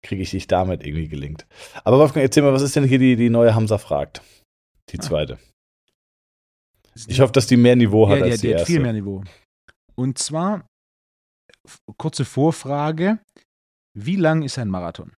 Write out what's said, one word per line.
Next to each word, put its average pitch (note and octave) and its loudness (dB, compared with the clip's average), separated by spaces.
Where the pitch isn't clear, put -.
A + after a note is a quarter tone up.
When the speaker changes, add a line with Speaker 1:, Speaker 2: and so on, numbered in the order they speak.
Speaker 1:
krieg F#2+ -8
ich F#2+ -8
dich G2 -8
damit F#2 -2
irgendwie D#2 -6
gelingt. D2+ -12
Aber B2+ 4
Wolfgang, D3 2
erzähl C#3+ 4
mal, C#3 4
was C3+ 0
ist C#3 -4
denn D3 2
hier C3+ 2
die, B2+ 4
die A#2 2
neue A#2 4
Hamza A2 0
fragt? - -6
Die - -12
Speaker 2:
Ah. - -10
Speaker 1:
zweite. D2+ -4
Speaker 2:
Ist A2 -20
Speaker 1:
Ich - -8
Speaker 2:
die C3 4
Speaker 1:
hoffe, A#2+ 2
dass B2+ 2
die B2+ 4
mehr B2 6
Niveau G#2+ 4
hat G2+ 4
Speaker 2:
Ja, - 2
die - 0
Speaker 1:
als A2 -4
Speaker 2:
hat, - -6
Speaker 1:
die A2+ -2
Speaker 2:
die - 0
hat - -2
viel E3+ 0
Speaker 1:
erste. D3 0
Speaker 2:
mehr B2 -2
Niveau. G2 -8
Und B2+ -6
zwar, F3 -6
f-, - -20
kurze D#3 -6
Vorfrage. D#3 -4
Wie B2 -6
lang D#3+ 0
ist C3+ -8
ein A2+ -6
Marathon? F2+ -10